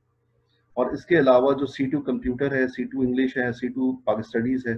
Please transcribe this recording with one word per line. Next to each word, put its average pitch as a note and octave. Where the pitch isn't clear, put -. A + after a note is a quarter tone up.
और B2+
इसके E3+
अलावा C3+
जो C#3
सी C3+
टू C#3
computer B2+
है, C3
सी B2
two C3
English C3
है, B2
सी B2
टू C3
पाक A2
studies B2+
है, A2+